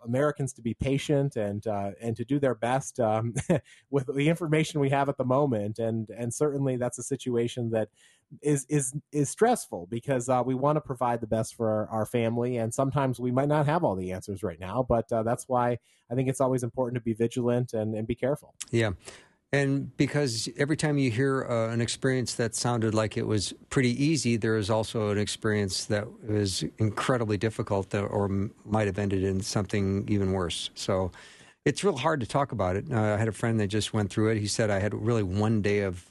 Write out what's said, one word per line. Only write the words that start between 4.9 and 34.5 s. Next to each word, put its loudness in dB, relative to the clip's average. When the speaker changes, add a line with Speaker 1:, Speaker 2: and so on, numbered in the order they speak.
Speaker 1:
have 2
at -2
the -2
moment. 2
And, -2
and -6
certainly 0
that's -4
a -10
situation -2
that 0
is, 2
is, 0
is 0
stressful 0
because, -2
uh, 2
we 0
wanna 2
provide -2
the -6
best -2
for 0
our, 0
our -2
family. 0
And -2
sometimes 0
we -2
might 2
not 2
have 2
all 2
the -4
answers -6
right -6
now, -2
but, 2
uh, 0
that's -2
why 2
I -6
think 2
it's 0
always 2
important -2
to -4
be -2
vigilant 0
and, -2
and -4
be -4
careful. -4
Speaker 2:
Yeah. 2
And 0
because 0
every 2
time 2
you 2
hear, 0
uh, 0
an 0
experience 0
that -2
sounded 0
like 0
it -2
was -2
pretty 2
easy, 2
there 0
is 0
also 0
an 2
experience 0
that 0
was 0
incredibly 0
difficult -2
that, 0
or 0
m-, 0
might 2
have -2
ended 0
in 2
something 0
even 2
worse. -2
So -2
it's 0
real 2
hard 2
to -2
talk 0
about 0
it. -6
Uh, 2
I 2
had 2
a 0
friend 0
that 2
just -2
went 0
through 2
it. 0
He -2
said, 0